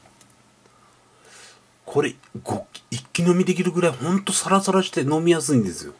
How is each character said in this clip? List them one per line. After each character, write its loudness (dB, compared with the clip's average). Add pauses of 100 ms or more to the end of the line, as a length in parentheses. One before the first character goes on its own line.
(1900)
こ -2
れ、 -2 (280)
ご-、 -6 (240)
一 -8
気 -4
飲 6
み 2
で 2
き -2
る 0
ぐ -2
ら 4
い -2
ほ -4
ん 0
と -4
サ -2
ラ 4
サ 0
ラ 4
し -10
て -2
飲 0
み 6
や 2
す 0
い 6
ん 4
で -6
す -12
よ。 -16